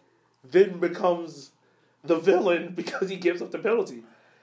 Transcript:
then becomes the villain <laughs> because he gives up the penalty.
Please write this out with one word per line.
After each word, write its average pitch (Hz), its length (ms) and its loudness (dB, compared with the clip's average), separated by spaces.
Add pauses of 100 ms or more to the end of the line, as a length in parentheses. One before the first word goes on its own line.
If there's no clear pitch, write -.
(480)
then 180 300 4
becomes 170 720 -2 (540)
the 160 120 2
villain 175 560 2
<laughs> - 40 -10
because 175 320 -6
he 190 80 -8
gives 175 260 0
up - 80 -10
the 165 80 -8
penalty. 180 440 -2 (400)